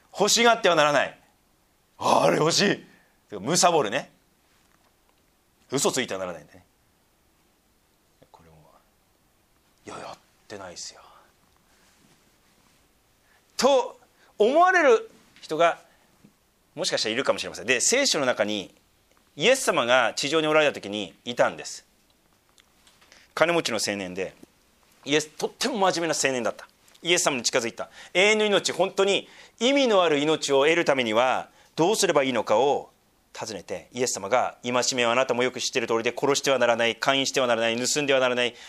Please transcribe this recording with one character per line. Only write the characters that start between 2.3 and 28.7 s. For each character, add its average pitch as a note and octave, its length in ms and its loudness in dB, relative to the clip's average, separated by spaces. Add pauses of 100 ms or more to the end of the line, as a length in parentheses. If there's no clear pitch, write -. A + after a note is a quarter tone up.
れ - 60 0
欲 D#3 160 0
し - 340 -2 (460)
い。」 G#2 80 -12
む C3+ 160 -4
さ F3+ 160 2
ぼ D#3 100 2
る G#2 80 -2
ね。 B2+ 220 -8 (1600)
嘘 C#3 200 0
つ B2+ 100 -4
い A#2 60 -4
て G2+ 80 -8
は F#2+ 60 -8
な F#2+ 60 -6
ら F2+ 60 -8
な E2 60 -14
い D2 60 -20
ね。 - 200 -20 (1700)
こ - 140 -20
れ E2 60 -20
も、 D#2+ 60 -20 (1300)
「い - 40 -16
や、 - 100 -16
や - 140 -16
っ - 60 -20 (280)
て G#2+ 100 -16
な F#2+ 140 -14
い E2+ 40 -20
っ - 20 -18
す - 180 -16
よ」 - 60 -20 (2500)
と C4 420 0 (400)
思 C4 220 4
わ F4+ 100 6
れ F4 140 4
る A3+ 260 4 (300)
人 - 160 -8
が E3 240 2 (960)
も D#3 80 -8
し - 60 -4
か C#3+ 80 -2
し - 40 -4
た A2 60 -4
ら A2 60 -4
い - 20 -2
る C3+ 80 -4
か B2+ 80 0
も G2 80 -2
し - 40 -10
れ F2+ 60 -10
ま D#2 60 -14
せ F2 60 -12
ん。 F#2+ 40 -12
で、 B2 140 0
聖 - 260 0
書 E3 140 -2
の C3+ 60 -2
中 A#2 180 0
に G#2 280 -6 (600)
イ D#3+ 140 0
エ B3+ 80 4
ス - 80 -6
様 D#3 220 0
が A#2+ 280 2
地 - 140 -6
上 D#3+ 120 0
に D#3 60 -2
お D#3 60 0
ら D#3 80 6
れ D3+ 60 2
た C3 60 0
時 G#2+ 160 -10
に G2+ 240 -8 (120)
い A#2+ 100 -10
た B2 140 2
ん F2 80 -8
で D2+ 80 -14
す。 - 220 -16 (1500)
金 E3 160 4
持 E3 100 0
ち - 80 -4
の A2+ 160 -4
青 G#2 100 -4
年 F#2 180 -8
で、 F2+ 200 -6 (720)
イ C#3 100 -2
エ D#3 60 2
ス、 D3+ 80 -12
と - 180 -10
っ - 40 -6
て - 180 -6
も C#4 80 -6
真 F#3 240 0
面 E3 80 -4
目 D#3 60 -2
な - 0 -
青 C3+ 180 -2
年 B2+ 100 -4
だ G#2 100 -2
っ - 20 -10
た。 - 120 -20 (360)
イ E3 100 0
エ F3 60 4
ス - 60 -2
様 D3+ 120 0
に A#2 60 -6
近 - 160 0
づ A#2 100 -2
い - 60 -10
た。 - 160 -12 (240)
永 G3 160 4
遠 G#3+ 80 2
の G#3+ 80 2
命、 F#3+ 260 0